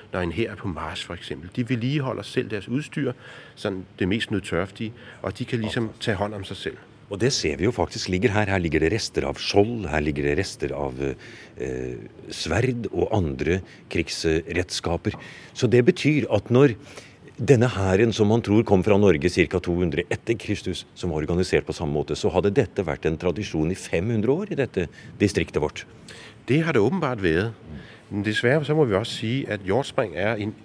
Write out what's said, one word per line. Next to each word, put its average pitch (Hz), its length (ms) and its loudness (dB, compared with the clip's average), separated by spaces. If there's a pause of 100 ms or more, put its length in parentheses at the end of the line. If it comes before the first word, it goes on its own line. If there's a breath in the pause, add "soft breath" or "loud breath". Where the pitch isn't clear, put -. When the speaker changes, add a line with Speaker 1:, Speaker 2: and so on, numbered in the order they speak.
(140)
Speaker 1:
når 95 80 -2
en 87 100 -2
hær 104 200 -2
er 104 40 -12
på - 120 -10
march, 78 380 -8
for 90 80 -12
eksempel. 82 420 -12
De 120 140 -4
vedligeholder 127 540 -2
selv 113 260 -4
deres 104 180 -6
udstyr, 131 440 -2 (440 loud breath)
sådan 95 300 -4 (140)
det 98 80 2
mest 107 240 0
nødtørftige, 101 600 -4 (280 loud breath)
og - 180 -6
de 127 60 -6
kan 120 140 -2
ligesom 110 300 -2 (100)
tage 110 160 0
hånd 104 180 -2
om 101 100 -10
sig 95 140 -12
selv. - 200 -8 (320)
Speaker 2:
Og 101 120 -6
det 123 120 4
ser 73 240 -2
vi 80 60 -2
jo 117 80 4
faktisk 92 380 -4
ligger 92 200 2
her. 104 160 2
Her 98 120 2
ligger 80 220 2
det 80 120 4
rester 76 360 -2
av 69 140 -2
skjold, 104 480 2
her 76 100 0
ligger 73 240 0
det 71 140 2
rester 73 380 -4
av, 69 180 -4 (640 loud breath)
eh, 64 360 -6 (380)
sverd 120 600 -2
og 92 260 0
andre 78 420 0 (300 loud breath)
krigsredskaper. 85 1200 -2 (420 loud breath)
Så - 140 2
det 120 180 6
betyr 151 480 4
at 104 180 0
når 131 180 8 (720 loud breath)
denne 123 320 6
hæren 98 420 4
som 107 140 4
man 110 160 4
tror 107 240 6
kom 95 160 6
fra 101 160 6
Norge 87 320 6
cirka 90 320 2
to 90 160 -2
hundre 85 320 0
etter - 240 -2
Kristus, 95 460 -6 (140)
som 90 180 -4
var 76 100 0
organisert 85 460 2
på - 60 -6
samme 73 200 -4
måte, 73 240 -2
så 104 140 0
hadde 90 180 2
dette 101 320 0
vært 78 240 -4
en 78 100 0
tradisjon 85 540 -2
i 95 80 -4
fem 92 320 -2
hundre 113 300 2
år 208 100 -10
i 151 80 -4
dette 95 280 -2 (340 loud breath)
distriktet 87 420 2
vårt. - 220 -6 (640 loud breath)
Speaker 1:
Det 143 160 4
har 160 100 0
det 107 80 6
åbenbart 131 400 0
været. 90 300 2 (560 loud breath)
Men 101 160 -4
dessverre 123 400 2
så 151 100 0
må 156 140 4
vi 95 80 2
også 113 240 -2
sige, 123 280 -2
at 104 140 -4
hjortspring 101 540 -2
er 107 180 0
en 104 160 -4 (140)